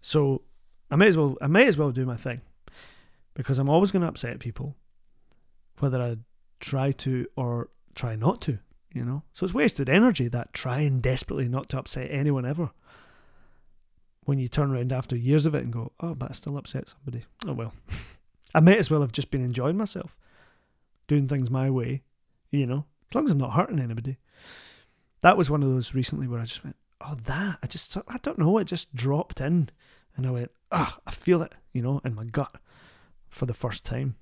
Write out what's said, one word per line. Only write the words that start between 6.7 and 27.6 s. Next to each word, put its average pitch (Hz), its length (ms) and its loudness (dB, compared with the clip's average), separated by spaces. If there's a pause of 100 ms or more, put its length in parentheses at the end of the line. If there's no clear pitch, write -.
to 131 440 -2
or 120 340 -2 (260)
try 113 200 -4
not 131 260 2
to, 117 180 -2 (340)
you 120 100 -4
know. 131 200 -4 (100)
So - 100 -6
it's 185 100 -2
wasted 214 360 2
energy, 180 400 6
that 120 240 -6
trying 131 480 0
desperately 127 480 -2
not 127 200 -4
to 135 100 -2
upset - 320 -8
anyone 139 340 0
ever. 151 260 -2 (1500)
When 139 160 0
you 123 80 -4
turn 139 240 0
around 127 200 -2
after 127 240 -4
years 139 300 4
of 156 80 2
it 135 100 -2
and 120 80 -6
go, 120 280 -6
"Oh, 170 160 -6
but 131 160 -8
I - 20 -12
still 143 240 -8
upset - 320 -10
somebody. 120 360 -10 (200)
Oh 156 80 -4
well." 113 200 -6 (400)
<laughs> - 420 -10
I 160 60 8
might 185 160 10
as 190 120 2
well 156 120 4
have 131 100 0
just - 180 -4
been 131 140 0
enjoying 127 340 0
myself, 196 400 -6 (920)
doing 143 200 4
things 127 240 0
my 131 180 2
way, 127 340 -2 (480)
you 139 140 2
know, 135 200 -2 (240)
as - 60 -4
long 302 100 4
as 254 60 4
I'm 143 60 4
not 123 160 0
hurting 185 260 2
anybody. 120 380 -4 (1040)
That 180 160 -6
was 160 120 -2
one 147 120 -2
of 139 80 -2
those 127 240 -6
recently 131 340 -6
where 120 120 -8
I 117 60 -10
just - 180 -14
went, 135 140 -16 (240)
"Oh, 143 240 -12
that," 180 360 -4